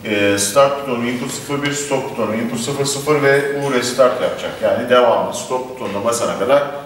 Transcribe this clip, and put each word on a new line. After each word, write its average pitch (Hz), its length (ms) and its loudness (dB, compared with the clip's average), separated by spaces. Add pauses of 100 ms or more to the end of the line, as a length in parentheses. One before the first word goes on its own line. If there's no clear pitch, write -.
e, 101 340 2
start - 440 2
butonum 120 260 -2
input 127 220 -4
sıfır 143 320 -6
bir, 143 100 -2
stop - 380 -4
butonum 107 240 -4
input 117 260 -4
sıfır 143 240 -4
sıfır 143 380 0
ve 139 400 2
bu 139 100 -2
restart 123 500 2
yapacak. - 300 -4 (100)
Yani 120 280 0
devamlı 120 440 4
stop - 360 -6
butonuna 101 340 -6
basana - 340 0
kadar 131 240 4 (240)